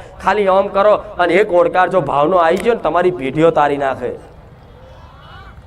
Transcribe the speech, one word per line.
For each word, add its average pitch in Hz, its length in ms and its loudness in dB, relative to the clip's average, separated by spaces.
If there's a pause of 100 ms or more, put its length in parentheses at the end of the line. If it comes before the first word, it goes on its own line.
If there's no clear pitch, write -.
(240)
ખાલી 196 240 0
આમ 196 200 2
કરો 196 260 2
અને 175 400 -2
એક 196 200 2
ઓડકાર 175 360 2
જો 180 120 0
ભાવનો 151 360 0
આવી 170 200 2
ગયો 233 160 -2
ને, 226 60 -4
તમારી 175 320 0
પેઢીઓ 143 400 0
તારી 147 260 0
નાખે. 127 540 -6 (1400)